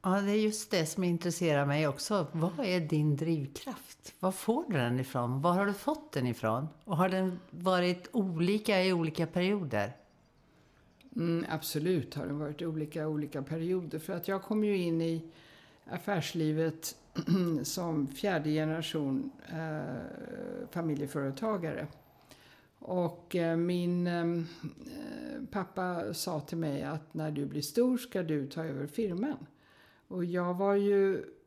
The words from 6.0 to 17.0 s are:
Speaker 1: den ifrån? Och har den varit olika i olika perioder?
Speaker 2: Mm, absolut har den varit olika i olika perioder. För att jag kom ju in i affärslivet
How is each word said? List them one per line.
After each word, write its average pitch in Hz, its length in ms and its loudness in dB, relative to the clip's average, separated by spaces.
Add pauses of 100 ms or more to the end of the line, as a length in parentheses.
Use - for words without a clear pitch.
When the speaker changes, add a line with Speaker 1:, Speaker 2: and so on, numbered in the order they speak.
Speaker 1:
den 127 140 0
ifrån? 120 420 0 (160)
Och 185 120 -2
har 185 120 4
den 185 320 0 (100)
varit 180 640 2
olika 190 720 2
i 185 80 4
olika 165 340 2
perioder? 165 720 0 (1200)
Speaker 2:
Mm, 170 320 2
absolut 160 680 0
har 143 120 -4
den 143 120 -4
varit 147 240 -6
olika 156 400 -4
i - 20 -2
olika 151 380 -2
perioder. 165 560 -2
För - 140 -6
att 170 160 -6
jag 190 140 -2
kom 214 220 2
ju 202 120 4
in 165 240 2
i 165 220 0 (600)
affärslivet 160 1120 0 (320)